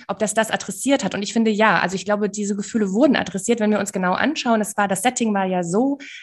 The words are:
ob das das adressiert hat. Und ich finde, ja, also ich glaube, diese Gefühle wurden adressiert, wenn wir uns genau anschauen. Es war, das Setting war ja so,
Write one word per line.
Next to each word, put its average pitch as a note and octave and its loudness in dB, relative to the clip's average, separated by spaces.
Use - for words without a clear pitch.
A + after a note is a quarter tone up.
ob G3 -6
das G#3 -2
das A3 0
adressiert C4 -2
hat. F#3+ -4
Und G3 -4
ich G3+ -6
finde, A3+ 2
ja, G#3 4
also F3+ 0
ich F3+ -6
glaube, G#3 0
diese G#3 -4
Gefühle G3+ -2
wurden B3 4
adressiert, A3+ -2
wenn G#3+ 2
wir G3+ 2
uns G3 -4
genau F3+ 0
anschauen. A#3 0
Es - -6
war, G3+ 2
das G3 -2
Setting A#3+ 0
war G3 0
ja F#3 0
so, B3+ 0